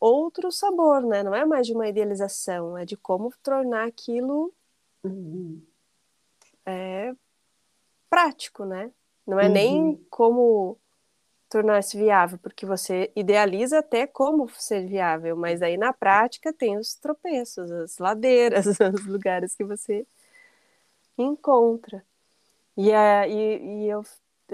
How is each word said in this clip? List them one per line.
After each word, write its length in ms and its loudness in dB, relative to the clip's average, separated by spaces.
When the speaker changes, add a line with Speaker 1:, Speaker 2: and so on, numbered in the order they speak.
Speaker 1:
outro 500 2
sabor, 520 2
né? 200 0
Não 120 -2
é 100 0
mais 220 2
de 60 -4
uma 160 -2
idealização, 880 -4
é 80 -10
de 120 -10
como 360 -4
tornar 440 -2
aquilo 680 -6
Speaker 2:
Uhum. 640 -12
Speaker 1:
é, 480 -8
prático, 540 -4
né? 260 -10
Não 140 0
é 80 6
nem 320 4
Speaker 2:
Uhum. 200 -8
Speaker 1:
como 680 2
tornar-se 480 2
viável, 440 2
porque 240 -14
você 500 -4
idealiza 640 2
até 260 -2
como 440 0
ser 360 -6
viável, 500 -2
mas 260 -4
aí 160 0
na 140 0
prática 600 2
tem 260 -4
os 180 -10
tropeços, 760 -8
as 260 -10
ladeiras, 680 2
<laughs> 280 2
os 120 -8
lugares 500 -4
que 80 -6
você 420 -8
encontra. 880 2
E, 140 4
é, 400 6
e, 560 -4
e 40 -2
eu 140 -4